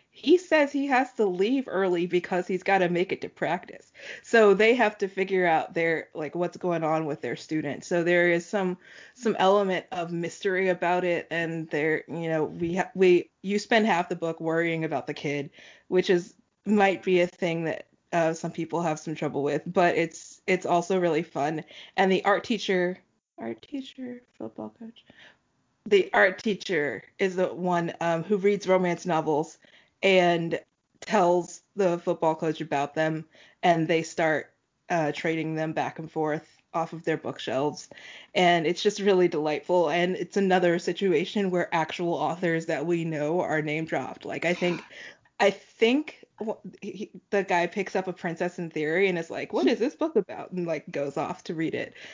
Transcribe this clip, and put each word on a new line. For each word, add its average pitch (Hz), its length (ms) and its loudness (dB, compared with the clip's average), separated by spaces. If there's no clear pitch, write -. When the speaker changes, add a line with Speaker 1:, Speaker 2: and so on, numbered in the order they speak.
Speaker 1:
"He - 280 4
says 302 340 2
he 277 160 -2
has 269 260 2
to 220 120 0
leave 208 420 0
early 180 380 0
because 180 400 -2
he's 185 160 -2
gotta 190 260 4
make 175 240 0
it - 100 -6
to 87 60 -8
practice." - 640 -8
So 214 320 6
they 220 200 6
have 214 240 2
to 196 100 -2
figure 190 380 0
out 160 280 0
their, 165 400 0
like, 151 200 -8
what's 175 240 -4
going 170 260 -2
on 160 220 0
with 143 160 -6
their 120 140 -6
student. - 480 -6
So 175 200 -2
there 175 260 4
is 170 160 0
some, 185 320 -2
some 220 240 -2
element 190 540 2
of 175 200 -6
mystery 180 560 -2
about 180 360 0
it. 175 260 -2
And 165 400 -4
there, 156 380 0
you 165 200 -6
know, 160 160 0
we 170 320 -4
ha-, 185 180 -2
we, 180 360 6
you 202 160 -2
spend 220 280 2
half 180 220 0
the 180 80 -4
book 165 240 -6
worrying 165 440 -2
about 151 220 -4
the 147 80 -8
kid, 143 360 -6
which 185 220 0
is, 180 240 0
might 196 360 2
be 180 180 4
a 175 60 4
thing 170 380 -4
that, - 220 -6
uh, 165 220 2
some 165 180 -8
people 165 300 -4
have 156 160 -2
some 156 160 -8
trouble 143 280 -4
with, 143 240 -2
but 175 300 2
it's, - 500 -4
it's 185 200 0
also 175 340 2
really 170 220 2
fun. 151 420 -4
And 190 160 4
the 185 140 2
art 196 180 2
teacher, 185 540 0
art 233 240 -10
teacher, 262 580 -12
football 220 420 -14
coach, 226 240 -18
the 196 260 4
art 196 260 4
teacher 156 640 -2
is 190 180 -2
the 180 100 2
one, 170 540 -2
um, 165 220 0
who 202 140 0
reads 196 320 0
romance 180 380 2
novels 156 520 0
and 175 580 4
tells 175 640 2
the 180 240 0
football 170 360 0
coach 160 260 -4
about 143 340 -4
them, 156 300 -2
and 165 260 4
they 165 140 2
start, 160 500 -2
uh, 160 220 0
trading 160 420 -4
them 160 180 -4
back 143 260 -4
and 160 120 -12
forth 156 360 -4
off 165 180 -4
of 170 120 -14
their 160 120 0
bookshelves. 147 720 -4
And 175 320 4
it's 180 160 -2
just 208 180 0
really 185 280 4
delightful. 156 640 0
And 175 260 0
it's - 200 -6
another 180 420 4
situation 185 720 0
where 175 240 -2
actual 165 400 -2
authors 165 520 -2
that 156 200 -2
we 170 180 0
know 160 360 -2
are 156 220 -2
name 156 240 -4
dropped. - 380 -6
Like, - 200 -6
I 175 100 0
think, 175 280 -2
Speaker 2:
<sighs> - 300 -20
Speaker 1:
I 202 100 6
think - 760 -2
wh-, 220 120 -6
he, 196 300 -12
the 202 120 2
guy 180 240 2
picks 190 300 -6
up 185 100 -2
A 185 60 -6
Princess 175 480 -6
in 170 100 -8
Theory 160 380 0
and 180 100 0
is 165 120 -6
like, - 220 -8
"What 269 140 0
is 247 140 2
this 247 160 -2
book - 180 -4
about?" - 380 -10
And, 180 140 -4
like, 160 260 -6
goes 143 240 -6
off 160 280 -6
to 180 100 -8
read 160 200 -4
it. 117 200 -8